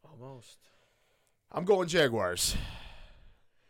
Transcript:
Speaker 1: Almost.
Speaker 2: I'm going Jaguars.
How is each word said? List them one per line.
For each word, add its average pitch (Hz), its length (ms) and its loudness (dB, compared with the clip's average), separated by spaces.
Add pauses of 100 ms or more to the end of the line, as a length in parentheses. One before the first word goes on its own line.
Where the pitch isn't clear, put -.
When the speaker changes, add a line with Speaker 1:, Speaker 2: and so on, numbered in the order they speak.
Speaker 1:
Almost. 131 540 -18 (920)
Speaker 2:
I'm - 120 -4
going 185 240 4
Jaguars. 113 680 2 (1120)